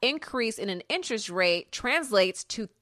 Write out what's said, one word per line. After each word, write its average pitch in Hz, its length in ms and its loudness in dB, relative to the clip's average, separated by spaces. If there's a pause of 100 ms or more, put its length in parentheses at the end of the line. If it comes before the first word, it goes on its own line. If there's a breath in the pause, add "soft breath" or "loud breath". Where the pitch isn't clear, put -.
increase 247 560 -2
in 202 100 -4
an 180 180 -6
interest 262 420 -2
rate 175 440 2
translates 247 720 2
to 214 240 -8 (120)